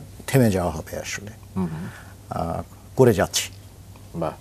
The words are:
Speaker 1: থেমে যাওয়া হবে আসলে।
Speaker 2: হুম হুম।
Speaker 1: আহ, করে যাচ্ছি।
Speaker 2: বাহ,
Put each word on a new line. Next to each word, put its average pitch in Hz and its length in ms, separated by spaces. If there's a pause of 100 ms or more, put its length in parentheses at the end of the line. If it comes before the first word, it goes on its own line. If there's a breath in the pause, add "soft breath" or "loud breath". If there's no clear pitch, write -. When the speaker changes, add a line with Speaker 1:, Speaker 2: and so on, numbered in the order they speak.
(280)
Speaker 1:
থেমে 123 240
যাওয়া 87 200
হবে 80 260
আসলে। 101 340 (240)
Speaker 2:
হুম 95 100
হুম। 87 220 (420 loud breath)
Speaker 1:
আহ, 85 340 (320)
করে 120 180
যাচ্ছি। - 360 (680)
Speaker 2:
বাহ, 170 260